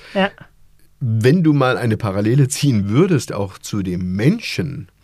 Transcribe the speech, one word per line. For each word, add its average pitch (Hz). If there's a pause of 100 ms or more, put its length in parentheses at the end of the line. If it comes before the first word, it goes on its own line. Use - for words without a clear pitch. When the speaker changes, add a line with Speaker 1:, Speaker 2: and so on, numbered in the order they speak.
(140)
Speaker 1:
Ja. 196 (680)
Speaker 2:
Wenn 127
du 156
mal 127
eine 110
Parallele 110
ziehen 107
würdest, 147
auch 101
zu 101
dem 90
Menschen 135 (160)